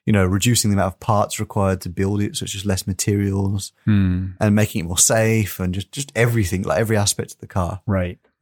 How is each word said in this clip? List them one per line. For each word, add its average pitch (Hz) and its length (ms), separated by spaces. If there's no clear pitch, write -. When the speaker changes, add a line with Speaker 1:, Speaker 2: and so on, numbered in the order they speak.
Speaker 1:
you 113 60
know, 101 120
reducing 101 460
the 101 60
amount 95 180
of - 60
parts 104 400
required 98 420
to - 80
build 98 320
it. 104 140
So - 80
it's - 80
just 95 120
less 95 220
materials 98 840
Speaker 2:
Mm. 95 540
Speaker 1:
and 104 140
making 107 300
it 82 40
more 85 100
safe 110 600
and 90 140
just, 101 180
just 139 220
everything, 110 480
like, 76 160
every 110 180
aspect - 360
of - 80
the - 60
car. 92 400
Speaker 2:
Right. 92 320